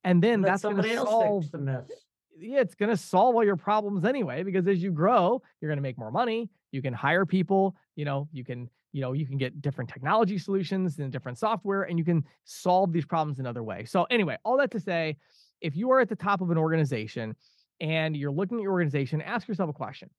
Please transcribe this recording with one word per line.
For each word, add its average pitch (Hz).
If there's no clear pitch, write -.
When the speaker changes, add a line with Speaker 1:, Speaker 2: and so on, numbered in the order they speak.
Speaker 1:
and 180
then 220
Speaker 2:
Let 190
Speaker 1:
that's 196
gonna 208
Speaker 2:
somebody 214
else 240
Speaker 1:
solve 208
Speaker 2:
fix 143
the 160
mess. 131
Speaker 1:
Yeah, 240
it's 214
gonna 208
solve 233
all 233
your 202
problems 202
anyway, 185
because 185
as 185
you 190
grow, 185
you're 151
gonna 143
make 127
more -
money. 226
You 135
can 131
hire 156
people, 190
you 151
know, 143
you 131
can, 123
you 139
know, 131
you 147
can 139
get 139
different 131
technology 190
solutions 185
and 135
different 123
software, 196
and 170
you 160
can 165
solve 180
these 160
problems 151
another 120
way. 107
So 175
anyway, 190
all 254
that 277
to 214
say, 160
if 156
you 233
are 262
at 214
the 202
top 190
of 175
an 165
organization 127
and 160
you're 143
looking 190
at 214
your 196
organization, 151
ask 220
yourself 185
a 143
question. -